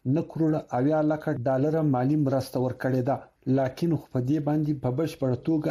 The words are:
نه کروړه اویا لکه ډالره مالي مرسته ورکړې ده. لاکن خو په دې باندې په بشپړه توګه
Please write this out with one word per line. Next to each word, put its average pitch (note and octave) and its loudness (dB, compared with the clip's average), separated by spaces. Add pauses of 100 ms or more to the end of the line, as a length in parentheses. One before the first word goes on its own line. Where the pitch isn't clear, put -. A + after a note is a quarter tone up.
نه C#3+ 2
کروړه D#3 0 (200)
اویا D3+ 2
لکه D3+ 0 (120)
ډالره D3+ 2
مالي C#3 2
مرسته C3+ 0
ورکړې B2+ 0
ده. B2 0 (280)
لاکن C3+ 0
خو - -6
په C3 -2
دې C#3 0
باندې D3+ 0
په C3 -4
بشپړه C3+ -2 (100)
توګه D#3 0